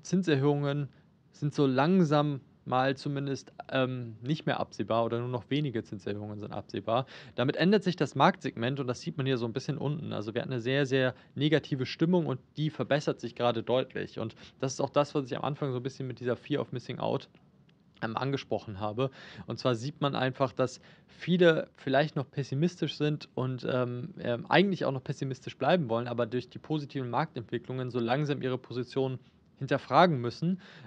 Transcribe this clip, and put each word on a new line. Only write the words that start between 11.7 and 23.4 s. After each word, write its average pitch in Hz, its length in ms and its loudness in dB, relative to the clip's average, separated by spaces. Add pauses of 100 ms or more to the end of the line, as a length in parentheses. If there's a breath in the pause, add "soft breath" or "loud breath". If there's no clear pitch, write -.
Stimmung 170 400 2
und 131 160 -4 (160)
die 151 120 0
verbessert 143 520 -2
sich 117 140 -8
gerade 117 280 0
deutlich. 120 560 -2
Und 110 160 -8 (240 loud breath)
das 135 140 -2
ist - 80 -4
auch 139 80 0
das, 147 260 2
was 139 120 -2
ich 123 100 -6
am - 80 -4
Anfang 143 260 -2
so 123 60 -2
ein 123 60 -6
bisschen 135 240 -6
mit 123 120 -8
dieser 123 160 -2
Fear 139 260 -2
of 117 120 -6
Missing 123 260 -8
Out, 117 300 -2 (720)
ähm, 113 160 -4
angesprochen 117 640 -4
habe. 107 300 -2 (340 loud breath)
Und 117 140 -8
zwar 127 160 2
sieht 123 260 -6
man 139 120 0
einfach, 127 380 0
dass - 300 -2 (260 loud breath)
viele 170 720 4
vielleicht 139 400 2
noch 139 120 -4
pessimistisch 147 680 -2
sind 151 360 0
und, 127 380 -4